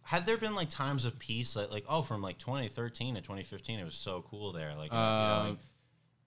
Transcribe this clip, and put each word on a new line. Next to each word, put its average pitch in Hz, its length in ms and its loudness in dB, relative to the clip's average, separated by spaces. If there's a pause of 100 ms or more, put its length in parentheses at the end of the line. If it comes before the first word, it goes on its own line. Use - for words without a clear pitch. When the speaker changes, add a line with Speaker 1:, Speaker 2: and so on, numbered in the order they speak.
Speaker 1:
had 175 240 2
there 226 100 6
been, 220 200 0
like, 175 120 0
times 139 360 0
of 120 140 0
peace? 120 360 -2
Like, 104 160 0
like, 104 180 -4
oh, 156 140 4
from, 113 180 -2
like, 95 180 -4
twenty 127 300 -2
thirteen 120 460 -4
to 98 60 -2
twenty 98 240 -6
fifteen, 110 340 -6
it 92 60 -6
was 78 100 -6
so 92 340 -4
cool 104 240 -6
there. 78 220 -4
Like, 76 180 -6
uh, - 20 0
you 113 60 6
know, 110 40 6
Speaker 2:
Uh, 107 460 6
Speaker 1:
like - 80 -4 (680)